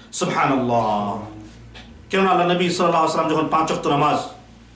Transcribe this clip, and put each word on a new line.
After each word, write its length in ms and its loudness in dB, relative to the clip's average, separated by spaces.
সুবহানাল্লাহ। 1080 0
কেননা 200 2
আল্লাহ 180 4
নবী 220 2
সাল্লাল্লাহু 360 2
আলাইহি 120 -2
ওয়াসাল্লাম 140 0
যখন 160 0
পাঁচ 240 0
ওয়াক্ত 160 -4
নামাজ 300 2